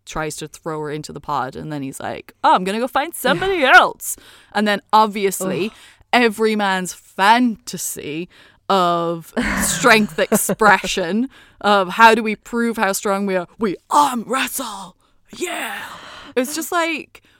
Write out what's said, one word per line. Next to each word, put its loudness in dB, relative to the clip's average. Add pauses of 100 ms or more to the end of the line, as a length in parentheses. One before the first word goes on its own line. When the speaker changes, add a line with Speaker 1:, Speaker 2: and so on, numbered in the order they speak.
Speaker 1:
tries -8
to -12
throw -10
her -8
into -10
the -14
pod. -6
And -10
then -8
he's -12
like, -12 (100)
"Oh, 4
I'm 0
gonna -4
go -4
find -4
somebody 0
Speaker 2:
<laughs> 8
Speaker 1:
else." -4 (360)
And 0
then 0 (120)
obviously 2
Speaker 2:
Ugh. -20 (360)
Speaker 1:
every 2
man's -2
fantasy -2 (400)
of 0 (300)
strength 4
Speaker 2:
<laughs> 0
Speaker 1:
expression, 2 (340)
of 2
how 6
do 0
we -4
prove -4
how 0
strong -2
we -2
are? -4 (100)
We -2 (140)
arm 2
wrestle. -6 (400)
Yeah. -8 (540)
It's -2
just -8
like, -4 (180)